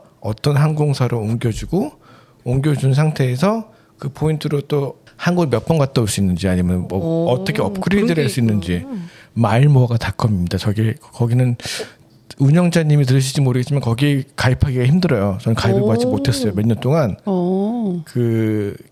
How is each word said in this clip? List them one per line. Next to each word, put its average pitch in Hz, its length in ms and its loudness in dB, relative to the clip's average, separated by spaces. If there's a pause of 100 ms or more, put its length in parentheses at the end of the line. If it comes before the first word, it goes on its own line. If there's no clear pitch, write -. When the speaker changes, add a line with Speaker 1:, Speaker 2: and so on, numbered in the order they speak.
(200)
Speaker 1:
어떤 123 360 -2
항공사로 143 640 0
옮겨주고, 117 760 -2 (520)
옮겨준 135 500 0
상태에서 151 760 0 (280)
그 139 120 -8
포인트로 147 520 -2
또 139 360 -4 (180)
한국을 175 340 0
몇 113 160 -2
번 165 120 2
갔다 135 220 0
올 110 80 2
수 98 120 -2
있는지, 92 280 0
아니면 90 400 0
뭐 95 100 -4 (280)
Speaker 2:
오, - 40 2
Speaker 1:
어떻게 190 320 -2
업그레이드를 202 520 0
Speaker 2:
그런 - 20 -2
게 156 60 2
Speaker 1:
할 131 80 0
수 - 100 -4
있는지. 104 360 0
Speaker 2:
있구나. 226 240 -8 (340)
Speaker 1:
마일모아닷컴입니다. 117 1200 2
저기, 110 420 -2
거기는 120 560 0 (840)
운영자님이 151 680 4
들으실지 131 360 0
모르겠지만 131 420 0
거기 135 420 0 (120)
가입하기가 127 500 0
힘들어요. 131 540 2
저는 113 160 0
가입을 - 260 0
Speaker 2:
오. 208 100 2
Speaker 1:
아직 240 160 0
못했어요. 233 460 -2
몇 104 120 0
년 113 140 0
동안. 131 360 0 (100)
Speaker 3:
오. 190 800 -2
Speaker 1:
그 110 680 -2 (160)